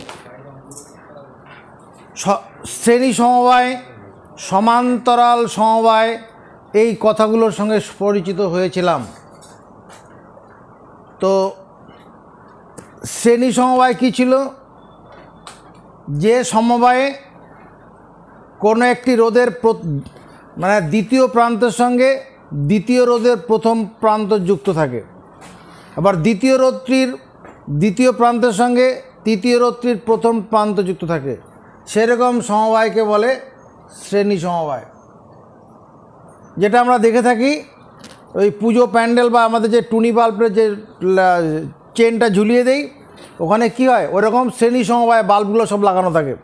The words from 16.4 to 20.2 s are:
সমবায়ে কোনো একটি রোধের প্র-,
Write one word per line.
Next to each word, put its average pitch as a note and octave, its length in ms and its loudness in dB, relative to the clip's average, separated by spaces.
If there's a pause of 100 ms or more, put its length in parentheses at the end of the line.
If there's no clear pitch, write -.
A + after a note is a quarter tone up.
সমবায়ে B3 680 0 (1400)
কোনো A3 260 0
একটি B3 320 0
রোধের A#3 340 2
প্র-, E3+ 520 -4 (540)